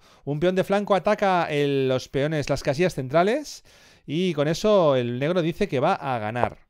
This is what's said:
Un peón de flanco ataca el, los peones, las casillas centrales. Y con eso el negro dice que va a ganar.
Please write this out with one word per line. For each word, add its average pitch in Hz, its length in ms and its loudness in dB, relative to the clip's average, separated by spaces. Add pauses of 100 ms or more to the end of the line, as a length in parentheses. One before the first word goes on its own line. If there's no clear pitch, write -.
(240)
Un 147 160 -6
peón 180 160 2
de 185 80 2
flanco 202 300 0
ataca 190 560 2
el, 143 400 0
los 127 200 -2
peones, 147 400 -2
las 139 120 -2
casillas 156 320 0
centrales. 175 680 0 (420)
Y 175 300 -2
con 147 120 0
eso 170 480 4
el 123 240 -2
negro 170 220 0
dice 170 260 -2
que 143 120 -2
va 170 160 2
a 131 240 -4
ganar. 110 400 -4 (100)